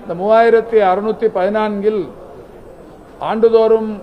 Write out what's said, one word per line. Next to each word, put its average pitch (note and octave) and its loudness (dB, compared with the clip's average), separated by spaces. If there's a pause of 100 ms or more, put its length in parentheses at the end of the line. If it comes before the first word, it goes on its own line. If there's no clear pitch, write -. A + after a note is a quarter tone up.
இந்த F3 -10
மூவாயிரத்தி A3+ 2 (120)
அறுநூத்தி G#3+ -2
பதினான்கில் G#3 -2 (1300)
ஆண்டுதோறும் A3 2 (140)